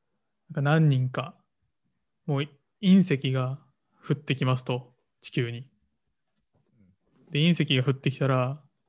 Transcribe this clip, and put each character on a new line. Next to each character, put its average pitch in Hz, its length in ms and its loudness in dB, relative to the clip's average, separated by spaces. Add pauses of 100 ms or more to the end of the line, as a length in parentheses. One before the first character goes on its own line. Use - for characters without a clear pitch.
(500)
な - 20 -16
ん - 40 -12
か 147 40 -4
何 151 300 4
人 127 180 2
か、 - 340 -8 (840)
も 139 140 -2
う 147 80 -6 (340)
隕 185 340 4
石 131 160 -2
が 131 260 -4 (480)
降 - 60 0
っ 147 60 -2
て 147 180 -4
き 131 80 -4
ま 127 140 0
す - 80 -12
と、 123 280 -6 (280)
地 - 80 -16
球 120 200 -4
に。 120 200 -14 (1600)
で、 151 80 -4
隕 160 260 2
石 143 140 0
が 127 40 2
降 135 100 0
っ - 20 2
て 131 160 -4
き - 80 -8
た 143 80 -2
ら、 131 360 -2 (260)